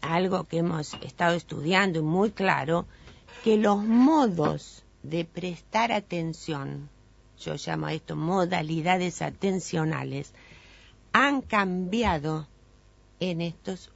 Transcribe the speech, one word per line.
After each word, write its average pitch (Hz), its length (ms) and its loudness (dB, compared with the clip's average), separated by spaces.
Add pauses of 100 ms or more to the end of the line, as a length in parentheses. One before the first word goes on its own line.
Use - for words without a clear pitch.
a 160 140 -2
algo 185 300 2
que 160 140 -2
hemos 170 440 -2
estado - 340 0
estudiando 170 640 0
y 156 40 0
muy 185 280 2
claro, 165 560 0 (580)
que 220 120 6
los 208 280 2
modos 226 1000 2 (180)
de 160 220 -4
prestar 180 680 -4
atención, 156 960 -6 (500)
yo 160 160 -6
llamo 156 320 -4
a 151 60 -4
esto 156 240 -8
modalidades 175 1080 0
atencionales, 156 1080 -4 (800)
han 269 300 4
cambiado 180 1080 0 (720)
en 175 200 -2
estos 170 560 -8